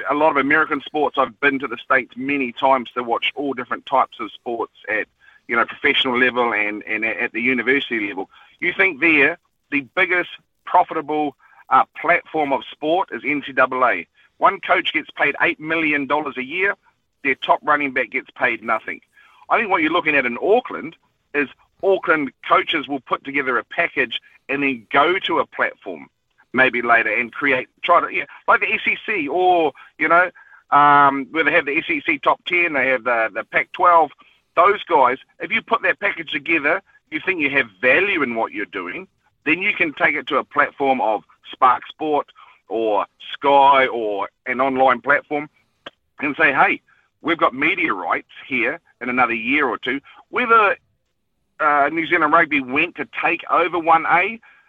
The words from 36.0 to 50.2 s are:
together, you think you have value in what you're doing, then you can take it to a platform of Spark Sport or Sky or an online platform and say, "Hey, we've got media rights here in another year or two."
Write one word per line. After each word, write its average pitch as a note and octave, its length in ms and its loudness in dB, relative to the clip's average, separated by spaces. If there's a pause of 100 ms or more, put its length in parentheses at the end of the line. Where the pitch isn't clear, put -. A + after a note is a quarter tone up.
together, D#3 520 0 (280)
you D#3 100 -8
think F3+ 200 -4
you C#3+ 100 0
have C3+ 160 0 (160)
value E3 400 2
in A#2+ 140 -4
what A2+ 160 -4
you're G2+ 120 -6
doing, F#2+ 440 -10 (360)
then E3 180 -2
you G3+ 120 -2
can E3+ 180 -2
take D#3+ 240 -2
it C3 100 -8
to C#3 120 -2
a A2 60 -2
platform C3+ 560 -2
of G#2+ 220 -2 (300)
Spark B2+ 340 2
Sport D3+ 460 -4 (360)
or G#2 380 -2 (260)
Sky C#3 540 6
or G#2 420 -4 (180)
an B2 140 -4
online C3 400 2
platform D3 480 -2 (720)
and C#3+ 180 -4
say, D#3 160 2
"Hey, E3+ 280 2 (400)
we've D#3+ 180 -4
got D#3 160 0
media D#3+ 380 -2
rights F#2+ 400 -6 (160)
here C3 320 -4 (200)
in B2 80 -8
another B2 260 0
year B2+ 340 -2
or G2+ 100 -4
two." C3 220 -6 (300)